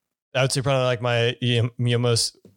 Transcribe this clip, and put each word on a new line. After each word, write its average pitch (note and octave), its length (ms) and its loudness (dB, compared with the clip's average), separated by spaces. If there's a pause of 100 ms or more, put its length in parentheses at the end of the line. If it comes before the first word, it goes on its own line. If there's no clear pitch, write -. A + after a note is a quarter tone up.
(360)
I C3 60 2
would C3+ 100 0
say C#3 100 -2
probably, C3+ 220 0
like, B2 180 -2
my, A#2+ 380 0
you A#2+ 220 2
know, B2 160 -2
you A#2+ 140 0
know, A#2 60 2
most A#2+ 400 0 (180)